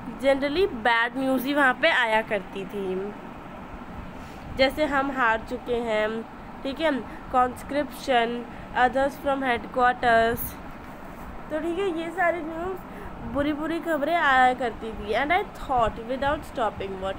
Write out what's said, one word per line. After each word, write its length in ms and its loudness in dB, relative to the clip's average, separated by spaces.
generally 500 4
bad 440 2
news 280 2
ही 80 0
वहाँ 200 6
पे 160 4
आया 320 4
करती 440 -4
थी, 480 -4
जैसे 280 4
हम 260 0
हार 380 2
चुके 260 -4
हैं, 460 0
ठीक 160 -4
है, 120 2
conscription, 1080 0
others 340 4
from 260 0
headquarters, 1000 4
तो 100 -2
ठीक 200 -2
है, 240 0
ये 80 -6
सारी 300 2
न्यूज़ 360 -6
बुरी 200 2
बुरी 260 -2
खबरें 360 0
आया 380 6
करती 400 -4
थी। 200 -4
And 180 2
I 120 4
thought 520 0
without 440 -2
stopping, 520 -4
"What 180 -4